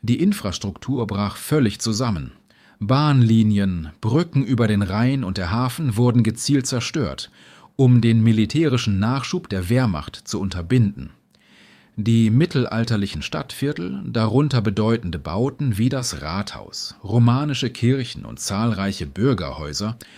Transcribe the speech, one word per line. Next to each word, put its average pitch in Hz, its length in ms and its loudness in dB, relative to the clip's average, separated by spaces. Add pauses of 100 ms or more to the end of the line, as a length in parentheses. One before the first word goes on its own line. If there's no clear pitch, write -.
Die 120 180 0
Infrastruktur 120 840 -2
brach 98 300 -2
völlig 135 420 0
zusammen. 104 540 -4 (440)
Bahnlinien, 107 1120 4 (100)
Brücken 139 460 0
über 117 220 2
den 104 160 2
Rhein 120 400 0
und 92 160 -4
der 85 100 -4
Hafen 123 480 -2
wurden 120 240 4
gezielt 127 460 0
zerstört, 113 640 -4 (440)
um 123 240 6
den 113 220 4
militärischen 113 800 2
Nachschub 127 500 -2
der 92 200 -4
Wehrmacht 113 460 0
zu - 240 -8
unterbinden. 87 720 0 (840)
Die 113 340 4
mittelalterlichen 113 920 0
Stadtviertel, 165 840 -6
darunter 117 560 2
bedeutende 107 560 0
Bauten 107 640 -2
wie 123 100 2
das 123 320 -6
Rathaus, 80 720 -8 (100)
romanische 120 680 2
Kirchen 123 520 -2
und 58 160 -14
zahlreiche 98 680 -2
Bürgerhäuser, 90 920 -4 (200)